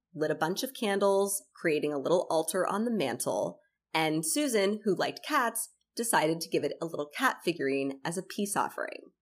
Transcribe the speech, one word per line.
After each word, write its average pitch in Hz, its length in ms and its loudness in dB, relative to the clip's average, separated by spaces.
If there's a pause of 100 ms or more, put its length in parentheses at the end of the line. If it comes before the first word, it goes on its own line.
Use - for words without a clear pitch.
(140)
lit 151 180 0
a 151 40 -2
bunch 160 280 -2
of 262 100 -6
candles, 196 720 2 (100)
creating 147 380 0
a 147 80 -2
little 151 300 2
altar 160 360 0
on 208 200 0
the 240 60 0
mantle, 139 680 0 (340)
and 160 320 0
Susan, 214 580 2
who 196 120 2
liked - 300 -2
cats, 247 440 0 (260)
decided 165 460 2
to - 80 -8
give 151 140 2
it 143 180 -2
a 160 40 -2
little 156 300 -6
cat 254 280 2
figurine 139 600 0
as 170 140 -4
a 185 60 -4
peace - 320 -4
offering. - 460 -4 (200)